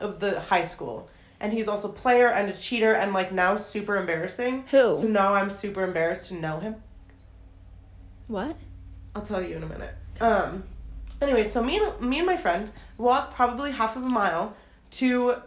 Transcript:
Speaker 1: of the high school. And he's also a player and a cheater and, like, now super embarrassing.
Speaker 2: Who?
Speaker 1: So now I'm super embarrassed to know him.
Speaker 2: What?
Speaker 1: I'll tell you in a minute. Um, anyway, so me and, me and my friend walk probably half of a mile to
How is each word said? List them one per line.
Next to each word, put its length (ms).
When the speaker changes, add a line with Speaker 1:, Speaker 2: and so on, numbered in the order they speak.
Speaker 1:
of 200
the 200
high 240
school. 440
And 140
he's 160
also 200
a 40
player 360
and 200
a 40
cheater 400
and, 200
like, 200
now 240
super 400
embarrassing. 760
Speaker 2:
Who? 260
Speaker 1:
So 120
now 260
I'm 160
super 340
embarrassed 440
to 60
know 260
him. 160
Speaker 2:
What? 280
Speaker 1:
I'll 80
tell 200
you 140
in 60
a 40
minute. 280
Um, 440
anyway, 240
so 180
me 160
and, 220
me 180
and 80
my 100
friend 340
walk 360
probably 380
half 240
of 80
a 40
mile 460
to 440